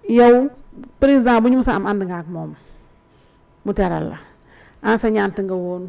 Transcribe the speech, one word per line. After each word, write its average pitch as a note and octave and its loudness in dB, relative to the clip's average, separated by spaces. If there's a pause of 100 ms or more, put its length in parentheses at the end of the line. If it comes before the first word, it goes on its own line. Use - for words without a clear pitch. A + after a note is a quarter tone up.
Yow, A#3+ 6 (500)
président B3+ 4
bu A#3+ 2
ñu B3+ 2
mës - 0
a - -2
am, G3 -4
ànd G3+ -4
nga F3+ -8
ak D#3+ -14
moom. D#3+ -12 (1080)
Mu G3+ -4
teral E3+ -2
la. - -16 (680)
Enseignante G#3+ -2
nga F#3 -6
woon F3+ -8